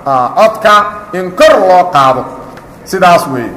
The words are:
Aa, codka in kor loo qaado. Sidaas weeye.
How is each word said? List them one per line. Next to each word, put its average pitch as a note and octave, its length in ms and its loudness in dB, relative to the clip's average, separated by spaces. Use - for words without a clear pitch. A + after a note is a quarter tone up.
Aa, B2+ 320 -2
codka E3 380 2
in F3+ 180 -8
kor D4 280 2
loo F#3 320 4
qaado. C3 300 2
Sidaas F3+ 460 0
weeye. B2 300 -6